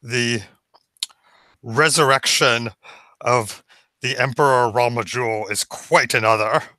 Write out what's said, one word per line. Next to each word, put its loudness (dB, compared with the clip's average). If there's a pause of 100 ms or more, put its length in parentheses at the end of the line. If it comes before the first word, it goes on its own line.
The -2 (1200)
resurrection 2 (500)
of -2 (360)
the -4
Emperor 2
Raul 0
Majul -4
is -4
quite -2
another. 2 (160)